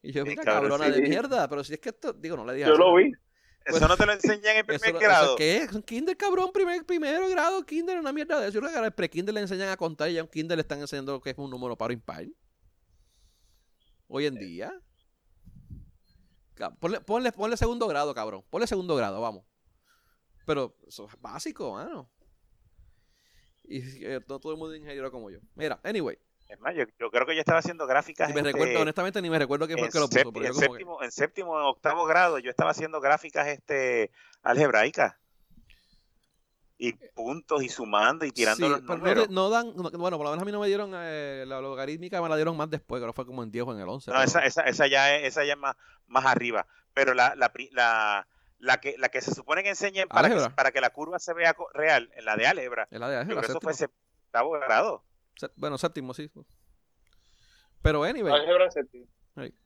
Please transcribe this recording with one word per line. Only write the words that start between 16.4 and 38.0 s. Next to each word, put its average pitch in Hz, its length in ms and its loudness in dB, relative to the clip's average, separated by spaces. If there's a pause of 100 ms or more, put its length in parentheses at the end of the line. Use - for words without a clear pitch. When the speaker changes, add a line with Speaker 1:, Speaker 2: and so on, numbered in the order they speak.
Speaker 1:
Ca-, - 220 -10
ponle, 185 240 -6
ponle, 233 320 -2
ponle 220 240 -4
segundo 233 320 -2
grado, 147 260 -2
cabrón. 107 360 -8
Ponle 226 160 -2
segundo 180 300 -2
grado, 101 260 -2
vamos. 107 240 -8 (1000)
Pero 139 320 -4 (100)
eso - 200 -18
es - 160 -20
básico, 139 500 -10
mano. 147 380 -12 (1500)
Y, 131 400 -14
eh, 131 240 -8
no 139 120 -12
todo 156 120 -10
el 156 60 -8
mundo 160 160 -12
es 156 80 -18
ingeniero 139 280 -12
como 117 200 -16
yo. 85 80 -18 (160)
Mira, 147 300 -6
anyway. 185 340 -4 (280)
Speaker 2:
Es 104 140 -20
más, 143 160 -4
yo, 143 80 0 (160)
yo 117 100 -4
creo 123 160 2
que 160 80 -2
yo 156 60 0
estaba 160 200 4
haciendo 160 260 -6
gráficas, 143 420 0
Speaker 1:
Ni 147 60 -4
me 147 60 0
Speaker 2:
este, 143 120 0
Speaker 1:
recuerdo, 127 300 2
honestamente, 185 400 -2
ni 170 80 -6
me 160 80 2
recuerdo 143 280 0
quién 160 120 -4
fue 120 100 -2
el - 0 -
Speaker 2:
en 110 40 -8
Speaker 1:
que 160 60 2
lo 147 100 2
puso, 123 120 4
Speaker 2:
sép-, 131 120 2
Speaker 1:
pero 113 120 -6
yo 123 60 -2
Speaker 2:
en 127 40 -8
Speaker 1:
como 143 120 4
que 131 80 2
Speaker 2:
séptimo, 143 280 -12
en 123 80 -8
séptimo, 160 480 -4
en 151 60 0
octavo 151 400 0
grado, 165 340 2
yo 123 120 -8
estaba 160 200 2
haciendo 156 300 -6
gráficas, 147 480 0
este, 131 640 -2 (320)
algebraicas. 123 720 4 (1600)
Y 123 160 -4 (220)
puntos, 143 480 -4
y 123 80 -6
sumando, 113 560 0